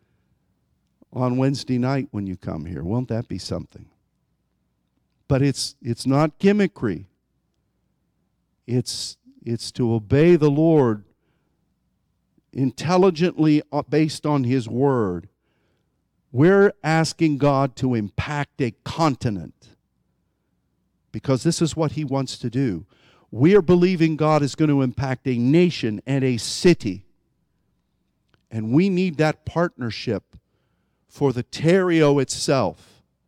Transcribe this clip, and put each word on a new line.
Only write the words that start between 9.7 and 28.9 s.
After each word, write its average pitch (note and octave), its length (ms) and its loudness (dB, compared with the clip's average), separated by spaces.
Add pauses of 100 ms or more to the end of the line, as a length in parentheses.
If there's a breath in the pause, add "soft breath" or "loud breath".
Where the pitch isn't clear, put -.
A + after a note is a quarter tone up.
to A#2 200 0
obey C#3 420 4
the D3 160 4
Lord C#3+ 520 2 (1500)
intelligently, D#3 1080 2 (100)
uh, C#3+ 120 -2
based D#3 420 -2
on D3 180 0
His A#2+ 240 -2
Word. A#2 640 -2 (1000)
We're G3 420 4 (100)
asking D#3+ 540 0
God C3+ 400 2
to B2+ 160 -2
impact C#3 680 -6
a A#2 100 -2 (120)
continent B2 920 -4 (1400)
because B2 320 -2
this E3 180 0
is E3 140 -2
what D#3 180 -2
He D3+ 100 -6
wants C3+ 360 -4
to B2 100 -8
do. A2 360 -4 (460 soft breath)
We D#3 240 4
are G3+ 60 6
believing F3 540 2
God D3+ 260 2
is C#3 140 -2
going D#3 140 0
to C#3 120 2
impact C3 460 -4
a B2+ 100 -2
nation C3 680 0
and C3+ 180 -2
a B2+ 140 0
city. - 680 -2 (1400)
And A2 220 -6
we F3+ 180 2
need F3+ 280 -2